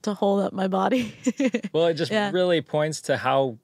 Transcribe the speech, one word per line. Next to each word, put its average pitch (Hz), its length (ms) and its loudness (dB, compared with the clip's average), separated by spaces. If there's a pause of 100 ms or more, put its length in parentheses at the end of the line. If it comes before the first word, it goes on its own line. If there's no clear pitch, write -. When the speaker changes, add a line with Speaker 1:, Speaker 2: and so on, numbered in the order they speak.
Speaker 1:
to 208 100 -2
hold 202 280 2
up - 120 -4
my 190 140 -2
body. 190 520 0
<laughs> - 40 -20 (500)
Speaker 2:
Well, 165 140 4
it 165 60 2
just 151 180 -2
Speaker 1:
Yeah. 208 200 0
Speaker 2:
really 180 300 2
points 151 420 -2
to 135 140 0
how 131 460 0